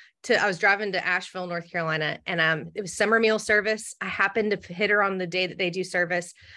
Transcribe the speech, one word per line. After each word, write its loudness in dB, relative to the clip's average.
to, 2
I 2
was 0
driving 2
to -2
Asheville, -4
North -6
Carolina, -2
and, 0
um, 2
it -6
was -10
summer 4
meal 4
service. 0
I -6
happened 0
to -4
hit 0
her 4
on 0
the -4
day -2
that -8
they 0
do -2
service. -2